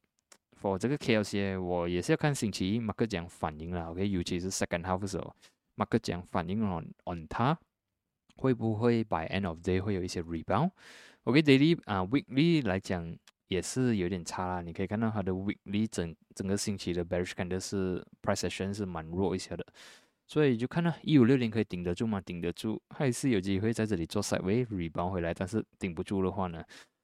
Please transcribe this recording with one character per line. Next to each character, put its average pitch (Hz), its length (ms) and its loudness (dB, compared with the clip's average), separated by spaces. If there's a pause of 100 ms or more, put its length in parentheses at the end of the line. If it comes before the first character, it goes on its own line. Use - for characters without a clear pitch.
(640)
for 95 160 0
这 113 100 0
个 143 80 -2
K 127 200 2
L 107 80 2
C 101 160 -2
A， 98 180 -2
我 87 300 -2
也 87 120 0
是 117 120 0
要 160 40 4
看 151 160 2
星 113 200 -2
期 - 180 0
一 113 100 0
market 113 280 -2
怎 104 80 -4
样 85 120 -6
反 78 300 -6
应 82 140 -8
啦。 82 180 -4
OK， 92 180 -2
尤 92 140 0
其 90 160 -4
是 90 100 -4
second 87 360 -2
half 92 160 0
的 101 80 -4
时 90 100 -4
候， - 160 -10 (400)
market 104 240 0
怎 - 140 -4
样 87 100 -6
反 90 260 -4
应 101 140 0
on，on 87 640 -4
它， 135 320 0 (800)
会 131 180 4
不 113 220 0
会 117 260 4
by 82 260 -2
end 95 200 0
of 80 100 -6
day 92 220 2
会 101 140 -2
有 90 100 -2
一 - 20 -2
些 90 160 -4
rebound？OK，daily， 135 1500 2 (100)
啊， 95 180 0
weekly 143 600 2
来 95 140 2
讲 85 340 -4 (360)
也 90 120 0
是 123 360 2
有 90 120 2
点 90 160 -4
差 92 220 -6
啦。 90 140 -4
你 85 120 -8
可 95 120 -4
以 - 20 0
看 104 140 -2
到 113 100 2
它 107 100 -2
的 92 120 -2
weekly 98 580 -2
整， 82 240 -4 (220)
整 98 100 -4
个 98 100 0
星 101 220 -4
期 - 140 -4
的 87 120 -2
bearish 90 280 -2
candle 90 260 -4
是， 92 420 -4 (220)
price 98 260 0
action 95 240 -4
是 101 140 -4
蛮 85 200 -8
弱 87 280 0
一 95 40 0
些 - 180 -10
的。 87 100 -8 (640)
所 151 180 2
以 127 100 4
就 113 80 -2
看 170 220 0
啊， 160 160 0
一 151 160 6
五 123 60 10
六 123 100 8
零 123 160 2
可 110 80 -2
以 107 60 4
顶 90 180 -6
得 87 100 0
住 113 140 -2
吗？ 104 140 0
顶 90 200 -8
得 85 120 0
住， - 280 -4 (100)
还 139 200 0
是 131 200 0
有 104 100 4
机 95 180 0
会 110 140 2
在 113 120 0
这 107 120 0
里 82 100 -2
做 104 160 -2
sideway 101 440 0
rebound 87 440 -2
回 92 120 -2
来。 82 120 -2
但 95 140 -4
是 110 160 -2 (120)
顶 95 160 -6
不 87 120 -6
住 98 180 0
的 92 80 2
话 95 160 -2
呢， 82 160 -8 (420)